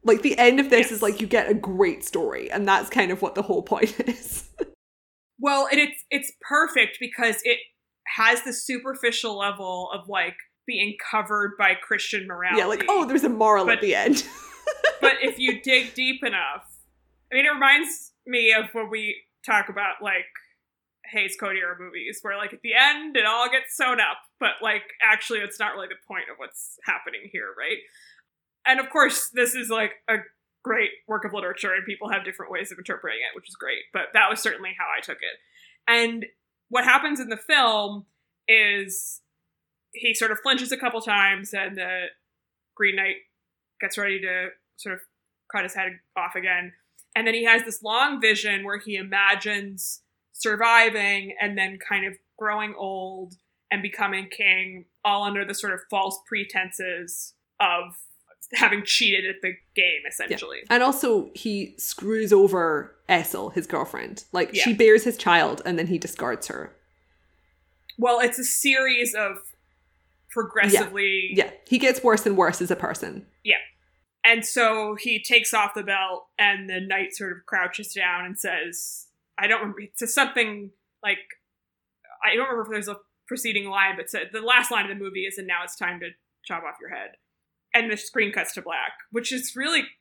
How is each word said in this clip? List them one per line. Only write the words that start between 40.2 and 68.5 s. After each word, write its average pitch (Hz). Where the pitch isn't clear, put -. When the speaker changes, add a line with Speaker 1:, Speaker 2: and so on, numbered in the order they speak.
Speaker 2:
of 208
flinches 262
a 262
couple 233
times, 196
and 196
the 180
Green 202
Knight 196
gets 196
ready 196
to 185
sort 196
of 185
cut 202
his 180
head 185
off 175
again. 180
And 226
then 226
he 233
has 233
this 226
long 240
vision 208
where 202
he 208
imagines 196
surviving 214
and 202
then 190
kind 196
of 196
growing 214
old 190
and 202
becoming 196
king, 185
all 202
under 202
the 202
sort 202
of 180
false 190
pretenses 185
of 175
having 202
cheated 196
at 190
the 185
game, 180
essentially. -
Speaker 1:
Yeah. -
And 247
also, 262
he 202
screws 214
over 180
Essel, 165
his 170
girlfriend. -
Like, 180
Speaker 2:
Yeah. 185
Speaker 1:
she 240
bears 214
his 240
child, 165
and 175
then 165
he 170
discards -
her. -
Speaker 2:
Well, 240
it's 240
a 254
series 262